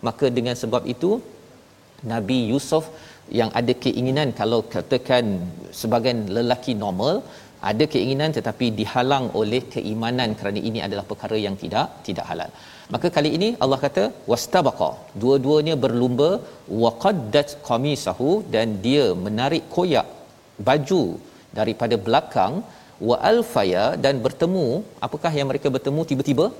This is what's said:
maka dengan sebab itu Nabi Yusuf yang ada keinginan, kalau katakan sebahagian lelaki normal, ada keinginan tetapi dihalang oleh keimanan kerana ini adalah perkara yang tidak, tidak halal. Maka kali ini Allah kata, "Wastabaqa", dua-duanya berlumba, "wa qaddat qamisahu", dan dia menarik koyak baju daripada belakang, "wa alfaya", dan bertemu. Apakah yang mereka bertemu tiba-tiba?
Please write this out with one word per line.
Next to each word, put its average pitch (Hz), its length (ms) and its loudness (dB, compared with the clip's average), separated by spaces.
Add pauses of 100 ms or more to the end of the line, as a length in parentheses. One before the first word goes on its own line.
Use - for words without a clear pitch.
maka 120 200 0 (100)
dengan 123 260 -2
sebab 120 200 0 (100)
itu 170 180 0 (1000)
Nabi 117 260 0 (120)
Yusuf 156 340 0 (540)
yang 113 120 2 (100)
ada 120 120 2 (120)
keinginan, 131 440 2 (120)
kalau 113 180 2 (160)
katakan 123 500 2 (540)
sebahagian 117 400 0 (180)
lelaki 120 360 0 (100)
normal, 104 320 0 (560)
ada 113 220 2
keinginan 135 440 2
tetapi 117 300 -2 (140)
dihalang 127 460 0 (140)
oleh 113 200 0 (140)
keimanan 113 680 -2
kerana 101 280 -4
ini 113 180 -4
adalah 101 240 -6
perkara 107 260 -6 (100)
yang 98 160 -4
tidak, 104 240 -2 (220)
tidak 90 220 -6
halal. 82 200 -8 (420)
Maka - 240 0
kali 151 220 4
ini 202 100 2 (160)
Allah 135 220 2
kata, 185 180 2 (280)
"Wastabaqa", 135 580 2 (320)
dua-duanya 143 520 4 (100)
berlumba, 123 460 2 (520)
"wa 113 80 6 (140)
qaddat 143 460 2 (180)
qamisahu", 131 600 0 (260)
dan 110 200 0 (100)
dia 135 200 4 (200)
menarik 123 380 0 (120)
koyak 175 300 2 (640)
baju 151 340 4 (580)
daripada 113 380 0 (100)
belakang, 117 460 2 (540)
"wa 120 80 4 (160)
alfaya", 107 540 2 (180)
dan 139 220 2
bertemu. 175 400 0 (420)
Apakah 156 300 -4
yang 139 140 0
mereka 139 260 0
bertemu 143 340 0
tiba-tiba? 139 340 2 (140)